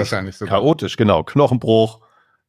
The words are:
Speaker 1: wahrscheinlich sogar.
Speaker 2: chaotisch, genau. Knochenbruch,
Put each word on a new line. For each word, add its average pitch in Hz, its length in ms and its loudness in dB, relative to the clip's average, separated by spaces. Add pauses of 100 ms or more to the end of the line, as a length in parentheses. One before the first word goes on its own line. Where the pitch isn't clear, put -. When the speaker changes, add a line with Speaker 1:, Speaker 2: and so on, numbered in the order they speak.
(120)
Speaker 1:
wahrscheinlich 95 260 -8
sogar. 98 220 -2
Speaker 2:
chaotisch, 113 380 -2
genau. 95 260 2
Knochenbruch, 113 760 0 (480)